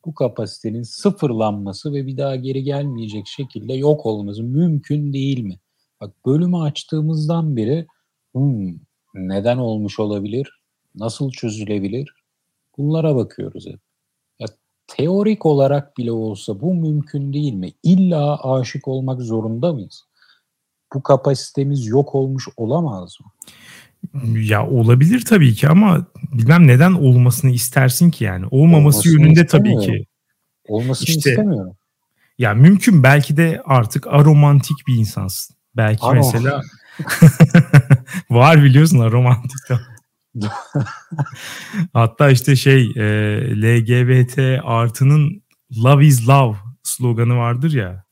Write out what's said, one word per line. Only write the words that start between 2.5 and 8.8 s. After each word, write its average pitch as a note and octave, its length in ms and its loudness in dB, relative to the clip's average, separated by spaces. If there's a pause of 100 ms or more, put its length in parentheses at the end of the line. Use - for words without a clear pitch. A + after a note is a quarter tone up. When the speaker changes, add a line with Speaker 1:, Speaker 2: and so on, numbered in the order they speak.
Speaker 1:
gelmeyecek A#2+ 640 -10
şekilde A#2+ 460 -14
yok D3 340 -2
olması G#2 360 -8
mümkün D3 720 -4
değil C3+ 280 -4
mi? F#2+ 180 -12 (420)
Bak G2+ 140 -20 (120)
bölümü F3 300 -2
açtığımızdan D#3 1000 -6
beri, C3+ 300 -4 (480)
"Hmm, A#2 400 -4 (400)